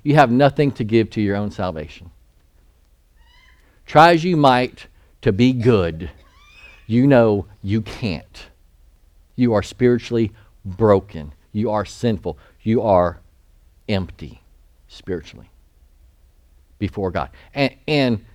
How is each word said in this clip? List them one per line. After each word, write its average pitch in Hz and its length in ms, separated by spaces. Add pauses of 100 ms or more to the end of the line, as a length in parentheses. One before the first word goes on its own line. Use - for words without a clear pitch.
you 143 140
have 139 160
nothing 139 400
to 120 120
give 110 280
to 113 100
your 101 140
own 104 160
salvation. 78 580 (1800)
Try 165 280
as 160 100
you 180 120
might 127 520 (340)
to 117 100
be 120 220
good, 101 560 (760)
you 120 180
know 113 400 (160)
you 104 200
can't. - 680 (880)
You 120 180
are 101 80
spiritually 120 680 (340)
broken. 95 680 (200)
You 107 180
are 104 160
sinful. 98 540 (240)
You 113 180
are 90 380 (680)
empty 95 540 (460)
spiritually - 640 (1300)
before 95 320
God. 78 180 (240)
And, 139 220 (120)
and 127 480